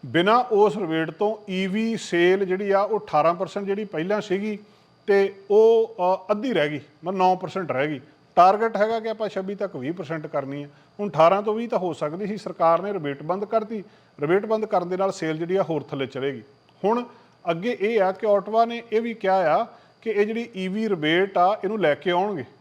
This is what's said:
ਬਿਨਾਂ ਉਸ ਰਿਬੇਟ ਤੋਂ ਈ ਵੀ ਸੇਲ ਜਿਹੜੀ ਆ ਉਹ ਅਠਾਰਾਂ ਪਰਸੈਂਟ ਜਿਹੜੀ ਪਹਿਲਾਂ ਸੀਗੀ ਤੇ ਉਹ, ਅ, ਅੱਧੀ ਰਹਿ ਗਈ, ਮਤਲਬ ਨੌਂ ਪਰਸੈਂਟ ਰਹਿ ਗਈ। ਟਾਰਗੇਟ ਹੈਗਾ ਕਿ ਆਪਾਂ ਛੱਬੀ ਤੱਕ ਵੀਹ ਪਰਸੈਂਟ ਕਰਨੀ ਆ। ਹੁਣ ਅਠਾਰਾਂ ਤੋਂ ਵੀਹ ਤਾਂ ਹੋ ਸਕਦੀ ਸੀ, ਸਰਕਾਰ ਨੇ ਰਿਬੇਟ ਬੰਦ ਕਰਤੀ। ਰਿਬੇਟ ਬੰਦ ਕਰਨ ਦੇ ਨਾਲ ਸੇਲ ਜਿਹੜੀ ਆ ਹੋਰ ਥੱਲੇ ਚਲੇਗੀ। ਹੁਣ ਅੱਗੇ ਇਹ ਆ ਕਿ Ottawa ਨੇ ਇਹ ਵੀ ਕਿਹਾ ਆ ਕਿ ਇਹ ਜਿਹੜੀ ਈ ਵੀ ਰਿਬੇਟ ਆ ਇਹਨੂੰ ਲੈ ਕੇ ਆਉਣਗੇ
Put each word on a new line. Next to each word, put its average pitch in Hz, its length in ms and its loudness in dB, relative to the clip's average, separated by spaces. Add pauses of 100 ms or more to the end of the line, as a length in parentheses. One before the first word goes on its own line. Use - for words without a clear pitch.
ਬਿਨਾਂ 190 380 2
ਉਸ 208 340 2
ਰਿਬੇਟ 160 340 -2
ਤੋਂ 214 400 -4
ਈ 190 160 -2
ਵੀ 220 300 -2
ਸੇਲ 180 480 2
ਜਿਹੜੀ 190 260 -2
ਆ 196 80 4
ਉਹ 208 200 0
ਅਠਾਰਾਂ 160 340 2
ਪਰਸੈਂਟ 190 320 -6
ਜਿਹੜੀ 196 200 -4
ਪਹਿਲਾਂ 190 360 -4
ਸੀਗੀ 208 380 -4 (480)
ਤੇ 196 280 4 (160)
ਉਹ, 226 440 6 (340)
ਅ, - 20 2
ਅੱਧੀ 214 220 -2
ਰਹਿ 151 160 2
ਗਈ, 147 100 -6 (240)
ਮਤਲਬ 190 160 -6
ਨੌਂ 185 160 4
ਪਰਸੈਂਟ 180 360 -8
ਰਹਿ 131 160 0
ਗਈ। 147 140 -6 (340)
ਟਾਰਗੇਟ 208 420 6
ਹੈਗਾ 220 220 0
ਕਿ 220 100 -6
ਆਪਾਂ 214 200 -4
ਛੱਬੀ 196 260 -6
ਤੱਕ 190 200 -6
ਵੀਹ 139 180 -6
ਪਰਸੈਂਟ 160 340 -8
ਕਰਨੀ 143 360 -6
ਆ। 143 40 -14 (320)
ਹੁਣ 208 100 -4
ਅਠਾਰਾਂ 170 320 4
ਤੋਂ 214 120 -2
ਵੀਹ 233 160 -4
ਤਾਂ 226 100 -2
ਹੋ 175 140 -2
ਸਕਦੀ 165 340 -6
ਸੀ, 208 100 -6
ਸਰਕਾਰ 165 440 2
ਨੇ 202 120 -6
ਰਿਬੇਟ 143 300 -6
ਬੰਦ 190 220 -4
ਕਰਤੀ। 214 380 -4 (380)
ਰਿਬੇਟ 185 240 2
ਬੰਦ 214 200 0
ਕਰਨ 175 240 -2
ਦੇ 185 80 -4
ਨਾਲ 196 140 0
ਸੇਲ 160 260 -4
ਜਿਹੜੀ 170 180 -2
ਆ 190 80 2
ਹੋਰ 147 200 -2
ਥੱਲੇ 135 220 -6
ਚਲੇਗੀ। 127 380 -6 (420)
ਹੁਣ 233 180 2 (480)
ਅੱਗੇ 190 280 -4
ਇਹ 214 220 2
ਆ 185 100 4
ਕਿ 190 160 -4
Ottawa 214 380 2
ਨੇ 233 260 -8
ਇਹ 220 100 0
ਵੀ 233 120 -6
ਕਿਹਾ 190 480 2
ਆ 233 60 -4 (340)
ਕਿ 226 80 -6
ਇਹ 208 160 2
ਜਿਹੜੀ 226 300 -6
ਈ 185 120 -4
ਵੀ 214 220 -4
ਰਿਬੇਟ 180 480 0
ਆ 185 260 4
ਇਹਨੂੰ 220 160 -4
ਲੈ 151 160 4
ਕੇ 175 160 -4
ਆਉਣਗੇ 180 340 -2 (160)